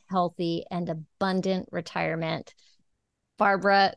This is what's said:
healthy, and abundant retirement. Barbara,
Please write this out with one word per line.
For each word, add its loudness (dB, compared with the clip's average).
healthy, -2
and -4
abundant -2
retirement. -4
Barbara, 4